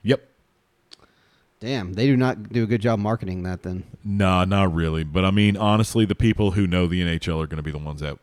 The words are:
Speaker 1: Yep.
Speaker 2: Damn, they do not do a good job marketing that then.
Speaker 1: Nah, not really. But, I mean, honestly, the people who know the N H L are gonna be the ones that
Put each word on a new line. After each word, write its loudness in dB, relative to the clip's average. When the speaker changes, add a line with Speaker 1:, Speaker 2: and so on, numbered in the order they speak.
Speaker 1:
Yep. -2
Speaker 2:
Damn, -6
they 0
do 4
not 0
do 0
a 0
good 0
job 0
marketing -4
that -6
then. -8
Speaker 1:
Nah, 2
not 2
really. 0
But, 0
I 2
mean, 4
honestly, 2
the 0
people 2
who 2
know 2
the 0
N 0
H -2
L -2
are -4
gonna -8
be -6
the -10
ones -10
that -8